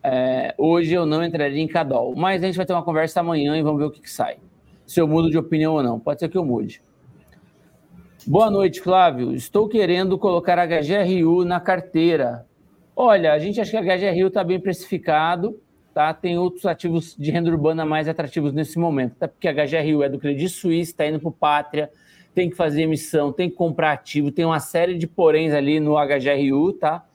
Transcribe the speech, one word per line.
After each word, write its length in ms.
É, 560
hoje 360
eu 120
não 160
entraria 400
em 60
CADOL, 480
mas 260
a 40
gente 100
vai 100
ter 60
uma 100
conversa 380
amanhã 380
e 40
vamos 160
ver 100
o 40
que 80
que 100
sai. 280
Se 160
eu 40
mudo 240
de 80
opinião 360
ou 100
não. 160
Pode 220
ser 80
que 80
eu 80
mude. 360
Boa 240
noite, 300
Flávio. 540
Estou 340
querendo 500
colocar 400
H 240
G 120
R 320
U 180
na 160
carteira. 880
Olha, 380
a 60
gente 200
acha 100
que 60
a 60
H 160
G 80
R 180
U 80
tá 140
bem 160
precificado, 1000
tá? 200
Tem 240
outros 280
ativos 540
de 120
renda 200
urbana 320
mais 240
atrativos 460
nesse 260
momento, 380
até 100
porque 220
a 20
H 140
G 100
R 200
U 80
é 40
do 100
Credit 300
Suisse, 480
tá 100
indo 140
pro 100
Pátria, 600
tem 140
que 60
fazer 260
emissão, 500
tem 160
que 80
comprar 360
ativo, 400
tem 120
uma 160
série 380
de 80
poréns 480
ali 260
no 180
H 220
G 120
R 220
U, 200
tá? 420